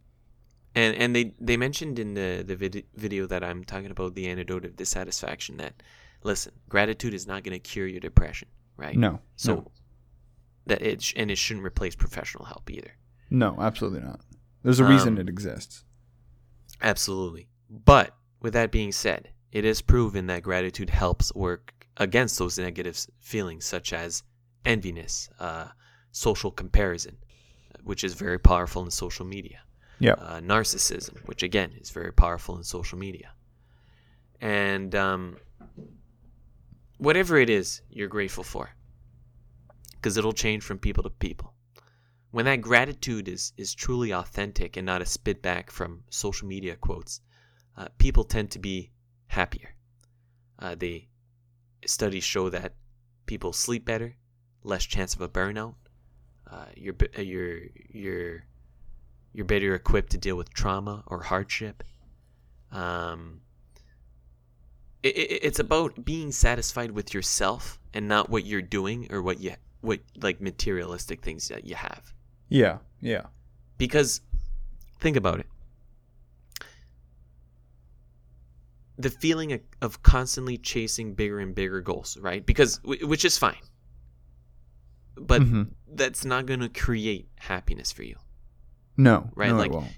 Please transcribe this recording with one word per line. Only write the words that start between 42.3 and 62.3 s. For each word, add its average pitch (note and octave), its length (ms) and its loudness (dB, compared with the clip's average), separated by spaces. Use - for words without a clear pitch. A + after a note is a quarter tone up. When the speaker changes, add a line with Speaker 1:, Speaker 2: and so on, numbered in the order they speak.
Speaker 1:
When A#2 140 0
that C3+ 160 2
gratitude A#2+ 680 2
is, - 300 -8
is - 180 -8
truly A#2+ 360 -2
authentic F#2+ 640 -4
and F#2 100 -6
not F#2 180 -2
a - 20 -6
spit - 360 -4
back F2+ 280 -2
from E2+ 400 -10
social G2+ 380 -6
media F#2+ 280 -8
quotes, - 460 -4
uh, G2 120 -12
people B2+ 240 8
tend G#2+ 280 0
to F#2+ 80 -12
be F#2+ 320 -6
happier. - 480 -2
Uh, F2+ 180 -8
they, E2+ 340 -6
studies G2 380 -2
show F#2 260 0
that F2+ 240 -6
people F#2+ 280 -6
sleep A#2+ 320 -4
better, A#2 300 -4
less F#2+ 220 -2
chance - 280 -2
of - 80 -6
a F2 80 -6
burnout. G#2+ 460 -2
Uh, D#2+ 160 -16
you're F#2+ 180 -10
be-, - 240 0
uh, G#2 40 -6
you're, F2+ 380 -6
you're, F2+ 560 -10
you're G#2 120 -8
better G2 300 2
equipped - 360 4
to F#2+ 60 0
deal F#2 180 -2
with F2 180 -8
trauma G2+ 540 -2
or F2 140 -8
hardship. G2+ 640 -4